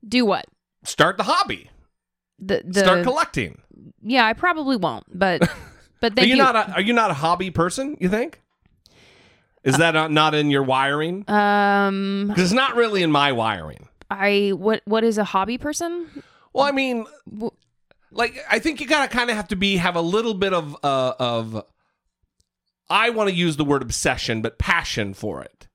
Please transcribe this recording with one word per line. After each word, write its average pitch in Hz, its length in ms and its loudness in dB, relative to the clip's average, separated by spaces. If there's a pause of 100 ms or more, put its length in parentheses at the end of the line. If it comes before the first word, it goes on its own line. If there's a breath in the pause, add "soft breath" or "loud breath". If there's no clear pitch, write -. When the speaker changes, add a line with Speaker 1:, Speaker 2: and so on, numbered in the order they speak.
Speaker 1:
Do 240 180 2
what? 190 220 0 (380)
Speaker 2:
Start 180 340 0
the 208 60 0
hobby. 285 460 -2 (720)
Speaker 1:
The, 190 240 -4
the 185 160 0
Speaker 2:
Start 185 240 4
collecting. 165 560 -4 (420)
Speaker 1:
Yeah, 240 240 2
I 220 60 0
probably 302 440 -2
won't, 156 360 -4
but, 175 280 0
Speaker 2:
<laughs> - 600 -6
Speaker 1:
but 233 120 0
Speaker 2:
Are - 20 -14
Speaker 1:
thank 247 140 4
Speaker 2:
you 254 80 4
Speaker 1:
you. 269 60 6
Speaker 2:
not 262 140 4
a, 202 180 0
are 170 60 -2
you 208 120 0
not 226 180 2
a 165 40 -2
hobby 175 360 0
person, 185 500 -2
you 180 80 0
think? 233 320 -4 (1200 soft breath)
Is 135 140 2
that 165 140 4
not, 156 200 2
not 151 220 4
in 151 160 2
your 139 120 2
wiring? 143 640 0
Speaker 1:
Um, 202 1040 2
Speaker 2:
'Cause 180 100 2
it's 180 80 0
not 254 240 0
really 214 260 0
in 160 80 2
my 143 220 4
wiring. 104 560 -4 (220)
Speaker 1:
I, 202 460 2
what, 208 280 0
what 220 200 0
is 220 140 2
a 214 60 2
hobby 196 340 -2
person? 339 480 -6 (460 loud breath)
Speaker 2:
Well, 269 120 2
I 285 60 0
mean, 262 360 -2 (240)
Speaker 1:
W- 220 200 -8 (600)
Speaker 2:
like, 240 260 -4 (100)
I 214 120 2
think 302 200 -4
you 294 60 -8
gotta 285 280 2
kinda 240 200 0
have 208 140 -6
to 208 80 -4
be, 196 200 0
have 175 200 0
a 170 40 0
little 214 340 0
bit 190 200 0
of, 156 280 -4
uh, 135 360 0
of, 113 460 -4 (1200)
I 214 220 2
wanna 214 220 0
use 175 240 0
the 151 80 0
word 139 180 0
obsession, 120 600 -2
but 113 160 -8
passion 120 540 -2
for 92 300 -8
it. - 320 -20